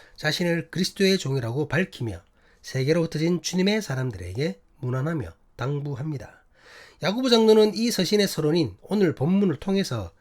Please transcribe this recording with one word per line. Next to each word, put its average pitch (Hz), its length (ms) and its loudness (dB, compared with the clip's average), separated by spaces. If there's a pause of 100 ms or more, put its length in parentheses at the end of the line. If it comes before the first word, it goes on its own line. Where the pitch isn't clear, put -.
(160)
자신을 165 560 -2
그리스도의 190 480 0
종이라고 135 480 -2
밝히며 135 540 -4 (420)
세계로 147 400 0
흩어진 165 400 -2
주님의 202 400 0
사람들에게 131 760 -6 (200)
문안하며 131 500 -4 (260)
당부합니다. 143 840 -6 (640)
야고보 233 260 0
장로는 220 460 6
이 226 160 0
서신의 202 360 2
서론인 151 540 0
오늘 190 340 2
본문을 180 440 2
통해서 175 600 -2